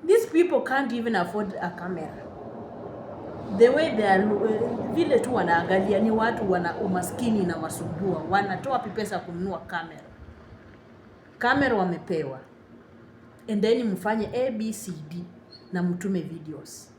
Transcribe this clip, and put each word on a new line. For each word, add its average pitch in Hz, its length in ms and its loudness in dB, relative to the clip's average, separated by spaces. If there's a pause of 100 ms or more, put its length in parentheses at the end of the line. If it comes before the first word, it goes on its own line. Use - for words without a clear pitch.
These 453 200 6
people 330 340 4
can't 262 320 0
even 226 240 0
afford 190 440 -2
a 175 100 -2
camera. 175 540 -8 (1300)
The 233 100 10
way 285 280 2
they 208 120 2
are, 190 160 6
eh, 214 360 2 (340)
vile 311 260 4
tu 254 140 -2
wanaangalia 185 640 2
ni 220 100 4
watu 220 420 2
wana 170 240 0
umaskini 190 720 0
na 170 100 -2
wasumbua. 165 760 -4
Wanatoa 196 420 0
wapi 240 180 -2
pesa 202 280 -4
kununua 175 400 -6
camera? 165 440 -10 (1400)
Camera 254 380 2
wamepewa. 156 640 -2 (1040)
Endeni 220 380 2
mfanye 208 500 0
A, 247 160 2
B, 220 220 -2
C, 190 200 -8 (160)
D 175 160 -10 (480)
na 180 100 0
mtume 180 380 0
videos. 151 680 -12 (100)